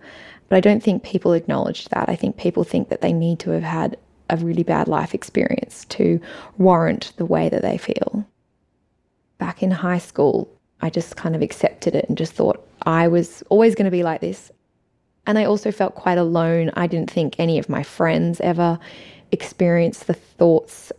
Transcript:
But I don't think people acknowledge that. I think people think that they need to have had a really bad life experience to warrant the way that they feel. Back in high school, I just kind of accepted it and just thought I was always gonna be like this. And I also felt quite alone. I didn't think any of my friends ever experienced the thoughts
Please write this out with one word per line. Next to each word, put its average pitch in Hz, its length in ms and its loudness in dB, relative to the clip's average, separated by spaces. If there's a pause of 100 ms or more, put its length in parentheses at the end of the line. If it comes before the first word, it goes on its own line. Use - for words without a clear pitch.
(480)
But 190 80 4
I 190 40 6
don't 208 220 4
think 190 200 0
people 175 300 0
acknowledge - 560 -2
that. - 220 -2
I 170 60 -2
think - 200 -4
people 175 280 0
think - 260 -4
that - 100 -4
they 175 140 0
need 165 260 0
to 170 100 -6
have 165 120 0
had 160 340 -4 (320)
a 165 80 0
really 170 260 -2
bad 160 240 0
life 160 280 -2
experience - 720 -4
to 170 340 0 (380)
warrant 170 580 2
the 170 80 -4
way 165 240 0
that - 140 -2
they - 160 -2
feel. - 480 -2 (1120)
Back 175 240 -8
in 190 80 2
high 180 280 0
school, - 500 0 (340)
I 160 60 0
just - 280 -6
kind 160 200 -4
of 156 60 -2
accepted - 520 -2
it - 140 0
and - 80 -2
just 160 160 -4
thought - 320 0 (220)
I 165 220 4
was 170 420 0
always 220 240 6
gonna 196 160 0
be 175 140 0
like 160 180 -4
this. 180 280 -8 (760)
And 214 100 0
I 214 80 2
also 208 280 0
felt - 240 -2
quite 180 200 0
alone. 165 580 2
I 175 120 0
didn't 165 240 -2
think 160 280 -2
any 165 200 2
of - 100 -6
my 143 140 -2
friends 165 580 0
ever 170 380 0 (540)
experienced - 720 0
the 165 80 0
thoughts - 840 0